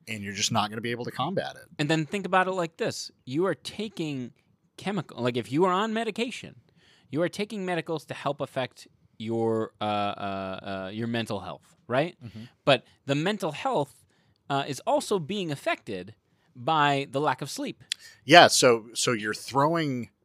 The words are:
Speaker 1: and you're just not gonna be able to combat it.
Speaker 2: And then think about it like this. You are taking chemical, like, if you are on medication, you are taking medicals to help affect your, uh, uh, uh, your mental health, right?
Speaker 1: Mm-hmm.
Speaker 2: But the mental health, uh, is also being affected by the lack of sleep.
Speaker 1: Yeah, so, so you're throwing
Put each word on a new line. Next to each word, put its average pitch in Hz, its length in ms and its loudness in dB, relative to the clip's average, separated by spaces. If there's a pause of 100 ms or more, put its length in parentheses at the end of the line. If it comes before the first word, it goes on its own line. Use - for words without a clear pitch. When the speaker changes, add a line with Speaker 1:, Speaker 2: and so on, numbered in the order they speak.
Speaker 1:
and 110 140 -6
you're 101 120 -6
just 104 180 -2
not 107 160 2
gonna 110 140 -8
be 117 80 -4
able 120 140 -4
to 120 60 -8
combat 135 460 -4
it. 127 60 -20 (160)
Speaker 2:
And 147 100 0
then 160 180 2
think 196 200 -6
about 185 220 4
it 185 40 -2
like 175 240 -4
this. - 340 -4 (140)
You 151 220 0
are 175 80 0
taking 151 760 -8 (440)
chemical, - 460 -6
like, 120 140 0
if 117 160 -4
you 160 120 4
are 185 80 2
on 214 200 0
medication, 226 640 -6 (540)
you 147 120 -2
are 175 60 0
taking 208 360 -6
medicals 165 420 -4
to - 80 -10
help 143 260 -4
affect - 480 -6 (300)
your, 113 640 0
uh, 107 40 -2
uh, 101 760 -4 (260)
uh, 95 60 -8
your 113 140 -4
mental 113 340 -4
health, 85 360 -14 (120)
right? 143 360 0
Speaker 1:
Mm-hmm. 110 160 -16 (240)
Speaker 2:
But 135 200 4 (220)
the 139 80 0
mental 170 380 -2
health, 165 520 -2 (440)
uh, 139 200 -2
is 143 180 -6
also 240 320 2
being 175 320 -4
affected 107 640 -6 (400)
by 143 560 2
the 135 100 -2
lack 147 220 0
of 143 80 -8
sleep. - 320 -8 (420)
Speaker 1:
Yeah, 151 220 12
so, 117 480 6
so - 180 0
you're 107 220 -2
throwing 139 760 0 (140)